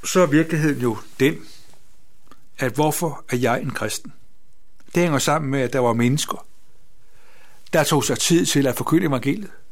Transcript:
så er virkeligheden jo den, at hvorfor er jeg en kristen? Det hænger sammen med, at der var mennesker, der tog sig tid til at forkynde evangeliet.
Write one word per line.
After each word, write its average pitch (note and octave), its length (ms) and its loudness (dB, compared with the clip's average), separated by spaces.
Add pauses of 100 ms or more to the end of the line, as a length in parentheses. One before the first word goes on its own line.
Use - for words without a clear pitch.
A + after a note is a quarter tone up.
så - 160 4
er F3+ 60 8
virkeligheden D3+ 540 2
jo A#2+ 160 2 (240)
den, C3 180 4 (1200)
at B2+ 140 0
hvorfor D3+ 580 0
er C3 60 0
jeg B2 240 2
en C#3 100 -4
kristen? - 420 -6 (840)
Det E3+ 80 4
hænger D#3 160 4
sammen D3 320 2
med, C#3 100 0
at B2 120 0
der C#3 60 2
var A#2+ 140 4
mennesker, A#2+ 540 2 (1300)
der D#3+ 120 6
tog C#3+ 200 2
sig B2+ 140 0
tid - 280 4
til C#3 200 4
at A#2+ 100 2
forkynde E3 300 2
evangeliet. C#3 440 0 (220)